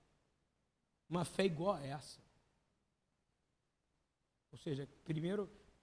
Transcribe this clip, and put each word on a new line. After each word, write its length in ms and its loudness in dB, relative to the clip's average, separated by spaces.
uma 160 2
fé 180 2
igual 320 4
a 80 -4
essa." 360 -6
Ou 60 -16
seja, 300 -2
primeiro, 460 0